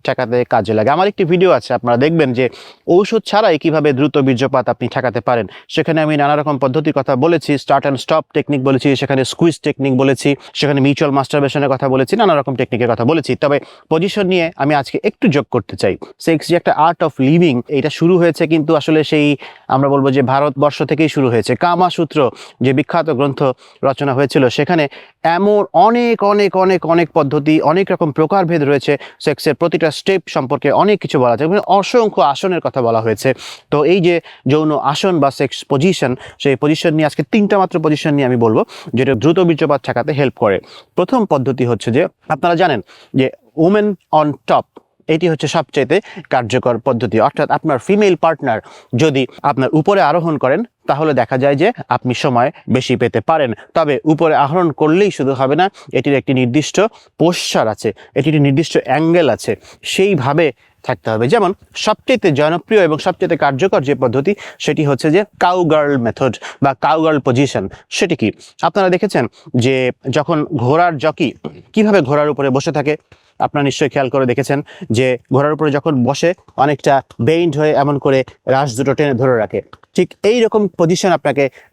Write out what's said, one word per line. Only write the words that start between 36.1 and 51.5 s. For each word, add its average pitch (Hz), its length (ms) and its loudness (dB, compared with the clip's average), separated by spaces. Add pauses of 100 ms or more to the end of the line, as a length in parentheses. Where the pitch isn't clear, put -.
সেই 139 160 0
পজিশন 151 380 0
নিয়ে 156 120 2
আজকে 143 180 -2
তিনটা 208 340 0
মাত্র 185 220 0
পজিশন 151 340 0
নিয়ে 143 120 0
আমি 123 100 0
বলবো, 117 300 2 (280)
যেটা 131 220 0
দ্রুত 156 240 2
বীর্যপাত 160 460 0
ঠেকাতে 123 260 -4
হেল্প 135 260 -2
করে। 98 220 0 (360)
প্রথম 202 300 0
পদ্ধতি 135 400 -2
হচ্ছে 120 260 -2
যে 160 160 2 (220)
আপনারা 165 260 0
জানেন 160 260 0 (340)
যে 131 140 2 (280)
women 202 380 2 (180)
on 151 200 2 (140)
top, 135 160 2 (440)
এটি 165 220 0
হচ্ছে 156 180 -2
সবচাইতে 160 540 -2 (280)
কার্যকর 123 480 0
পদ্ধতি। 110 420 -2
অর্থাৎ 143 320 0
আপনার 143 280 -2
ফিমেল 202 360 2
পার্টনার 143 440 -2 (360)
যদি 135 320 2 (160)
আপনার 131 300 0
উপরে 190 280 2
আরোহণ 156 360 0
করেন, 143 260 0 (240)
তাহলে 151 260 0
দেখা 127 240 0
যায় 143 180 2